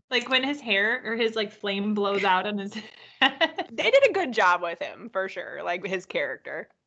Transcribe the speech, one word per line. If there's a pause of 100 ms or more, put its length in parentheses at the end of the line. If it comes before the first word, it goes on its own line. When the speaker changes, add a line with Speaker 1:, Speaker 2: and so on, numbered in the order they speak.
(100)
Speaker 1:
Like,
when
his
hair
or
his,
like,
flame
blows
out
on
his
<laughs>
head.
Speaker 2:
They
did
a
good
job
with
him,
for
sure,
like,
his
character. (180)